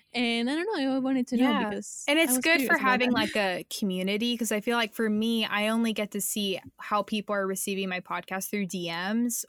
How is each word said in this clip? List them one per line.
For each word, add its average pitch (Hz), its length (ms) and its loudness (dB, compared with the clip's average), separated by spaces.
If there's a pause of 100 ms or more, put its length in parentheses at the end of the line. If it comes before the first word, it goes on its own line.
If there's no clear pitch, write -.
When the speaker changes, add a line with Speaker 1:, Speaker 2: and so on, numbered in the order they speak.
(120)
Speaker 1:
And 233 380 0
I 294 60 0
don't 339 100 0 (100)
know, 269 200 0
I - 20 0
wanted 262 300 0
to 247 100 2
know 262 140 6
Speaker 2:
Yeah. 240 180 2
Speaker 1:
because 208 380 -8
Speaker 2:
And 294 100 4
Speaker 1:
I 330 60 6
Speaker 2:
it's 254 80 4
Speaker 1:
was 254 80 6
Speaker 2:
good 320 220 4
for 254 120 2
Speaker 1:
curious 302 80 4
about 262 80 4
Speaker 2:
having, 247 200 4
Speaker 1:
that. 233 60 2
Speaker 2:
like, 214 200 0
a 185 340 0
community, 202 640 0
'cause 226 160 -2
I 208 80 0
feel 233 160 -2
like 226 200 0
for 226 120 0
me, 220 380 2
I 208 220 0
only 226 260 2
get 208 180 -4
to 202 100 -4
see 196 380 -2 (200)
how 208 240 0
people 208 320 -4
are 196 100 0
receiving 190 440 -4
my 180 100 -4
podcast 180 500 -8
through 208 180 -2
D 170 220 -6
Ms 214 600 -2